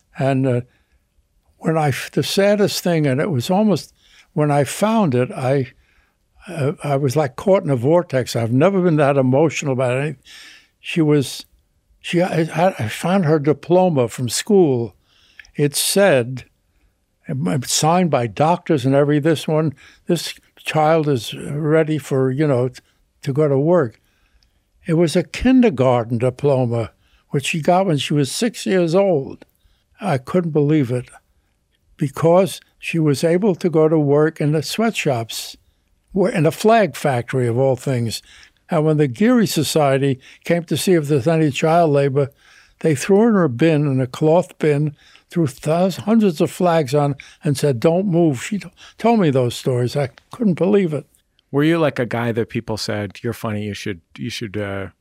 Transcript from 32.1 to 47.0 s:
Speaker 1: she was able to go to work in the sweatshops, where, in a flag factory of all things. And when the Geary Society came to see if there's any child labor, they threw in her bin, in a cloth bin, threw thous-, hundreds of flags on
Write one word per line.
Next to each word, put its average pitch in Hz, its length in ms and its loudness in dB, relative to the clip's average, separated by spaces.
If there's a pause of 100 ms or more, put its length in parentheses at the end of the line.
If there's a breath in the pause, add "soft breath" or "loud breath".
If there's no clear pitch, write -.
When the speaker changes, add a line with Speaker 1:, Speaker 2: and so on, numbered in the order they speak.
Speaker 1:
she - 180 -8
was 147 260 0
able 180 300 2
to 175 160 -4
go 156 180 2
to 156 120 2
work 151 420 0
in 147 100 0
the 151 120 -2
sweatshops, - 920 -4 (560)
where, 175 220 0
in 165 120 0
a 160 60 2
flag 214 460 2
factory 123 500 -2
of 117 100 -2
all 131 200 2
things. 117 440 -4 (480 soft breath)
And 165 140 0
when 156 140 2
the 147 100 2
Geary 208 400 2
Society 139 720 0 (240 loud breath)
came 170 220 -2
to 165 100 -4
see 185 180 0
if 156 140 0
there's 143 200 0
any 160 240 2
child 160 400 2
labor, 139 380 0 (500 soft breath)
they 160 160 0
threw 202 340 2
in 214 60 2
her 175 120 2
bin, 147 400 2
in 131 140 0
a 127 60 -2
cloth 156 500 0
bin, 151 380 0 (360 soft breath)
threw 165 160 0
thous-, 170 500 -2
hundreds 208 440 2
of 160 100 0
flags 165 420 0
on 143 220 0 (280 loud breath)